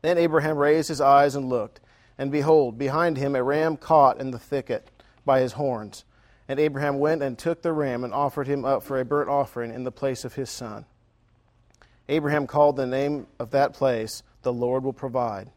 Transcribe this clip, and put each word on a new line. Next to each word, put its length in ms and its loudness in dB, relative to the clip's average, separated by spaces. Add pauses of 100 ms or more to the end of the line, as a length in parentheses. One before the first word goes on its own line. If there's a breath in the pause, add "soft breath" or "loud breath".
Then 160 2
Abraham 400 2
raised 300 4
his 120 -6
eyes 340 6
and 140 -6
looked, 320 -4 (380 soft breath)
and 120 -4
behold, 460 4
behind 400 0
him 180 -2
a 80 0
ram 360 0
caught 420 6
in 100 -6
the 80 -10
thicket 520 -6 (340 soft breath)
by 160 4
his 140 -2
horns. 500 -6 (420 soft breath)
And 140 -4
Abraham 380 0
went 240 0
and 160 -6
took 240 -4
the 100 -2
ram 320 -2
and 80 -8
offered 340 -2
him 200 -2
up 160 0
for 180 -4
a 60 -4
burnt 240 -2
offering 420 -2
in 120 -10
the 60 -6
place 360 -6
of 80 -12
his 160 -8
son. 340 -12 (1200 soft breath)
Abraham 380 0
called 300 4
the 100 -2
name 400 -2 (140)
of 100 -8
that 220 2
place, 500 -2 (200)
'The 100 -2
Lord 320 -2
will 80 -4
provide.' 640 -6